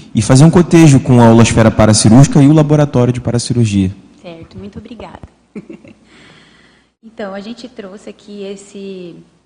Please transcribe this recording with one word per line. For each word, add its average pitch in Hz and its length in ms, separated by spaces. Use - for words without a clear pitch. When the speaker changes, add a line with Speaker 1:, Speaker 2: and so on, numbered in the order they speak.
Speaker 1:
E - 60
fazer 131 240
um 165 60
cotejo 165 500
com 123 200
a 117 100
holosfera 113 400
paracirúrgica 110 720
e 139 60
o 151 40
laboratório 147 600
de 123 80
paracirurgia. 113 680
Speaker 2:
Certo, 165 380
muito 202 200
obrigada. 208 420
<laughs> - 480
Então, 214 300
a 202 60
gente 233 280
trouxe 202 400
aqui 202 360
esse, 196 720